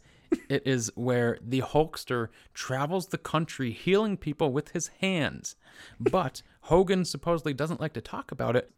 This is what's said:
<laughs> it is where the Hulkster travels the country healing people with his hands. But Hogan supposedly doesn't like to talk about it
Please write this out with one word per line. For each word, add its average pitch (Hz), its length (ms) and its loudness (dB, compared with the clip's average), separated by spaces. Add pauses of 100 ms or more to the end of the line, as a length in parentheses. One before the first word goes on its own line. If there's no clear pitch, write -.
(240)
<laughs> - 260 -4
it 139 160 0
is 127 300 0
where 120 480 2
the 127 180 0
Hulkster 127 680 0 (260)
travels 147 520 -2
the - 120 -4
country 151 520 -2
healing 196 460 2
people 147 340 0
with 143 200 -2
his 170 160 -4 (120)
hands. 165 560 -2 (440)
But 143 420 0 (200)
Hogan 185 440 4
supposedly 156 480 -2
doesn't 156 280 -4
like 156 120 -4
to 110 80 -6
talk - 300 -12
about 117 240 -2
it - 220 2